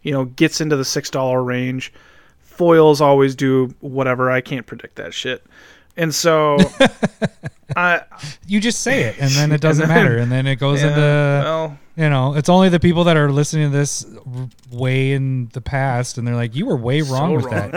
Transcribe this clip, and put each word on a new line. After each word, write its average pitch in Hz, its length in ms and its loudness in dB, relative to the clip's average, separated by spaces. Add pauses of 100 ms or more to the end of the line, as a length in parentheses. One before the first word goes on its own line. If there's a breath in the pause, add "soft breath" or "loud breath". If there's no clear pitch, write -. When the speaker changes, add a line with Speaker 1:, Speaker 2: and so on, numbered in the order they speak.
Speaker 1:
you 151 80 -6
know, 135 140 -2
gets 127 360 -2
into 151 140 0
the 135 100 -2
six - 240 -6
dollar 127 340 -2
range. 127 500 -6 (480 soft breath)
Foils 160 600 4
always 139 340 4
do 131 460 0
whatever. 127 500 -2
I 127 100 0
can't 123 240 -10
predict - 300 -18
that - 180 -12
shit. - 320 -8 (520 soft breath)
And 165 180 -2
so 156 420 2 (640)
Speaker 2:
<laughs> - 560 -8
Speaker 1:
I 175 260 0 (460 loud breath)
Speaker 2:
You 202 140 0
just 226 200 -2
say 247 220 0
it, 110 160 -4
and 139 120 0
then 147 200 0
it 151 100 0
Speaker 1:
<laughs> 156 60 2
Speaker 2:
doesn't 156 160 2
Speaker 1:
And 160 80 2
then 170 120 6
Speaker 2:
matter, 117 140 2
and 120 140 0
then 131 160 0
it 135 100 0
goes 143 240 0
Speaker 1:
Yeah, 147 80 2
Speaker 2:
into, 147 120 0
Speaker 1:
well, 147 760 0 (180)
Speaker 2:
you 156 120 2
know, 135 260 0
it's 151 140 -2
only 185 200 6
the 170 100 2
people 175 260 2
that 165 120 4
are 147 140 2
listening 147 400 0
to 139 60 0
this 143 280 -4 (200)
r-, 127 240 -12 (220)
way 131 400 0
in 131 420 -2
the 123 80 -10
past, 131 560 -4
and 120 100 -6
they're 120 80 -2
like, 120 200 -4
"You 175 100 -4
were 220 120 -2
way 123 240 -2
Speaker 1:
So 135 120 -4
Speaker 2:
wrong 156 220 0
with 123 100 -2
Speaker 1:
wrong. 110 320 -4